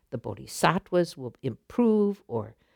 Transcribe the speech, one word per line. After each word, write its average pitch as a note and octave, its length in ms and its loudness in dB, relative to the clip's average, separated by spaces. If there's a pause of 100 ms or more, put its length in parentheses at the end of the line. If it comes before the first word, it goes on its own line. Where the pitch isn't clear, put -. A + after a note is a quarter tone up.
(100)
the A#2+ 80 -8
bodhisattvas E3 960 0
will B2+ 260 -10
improve G#3 840 0
or A2 280 -6 (220)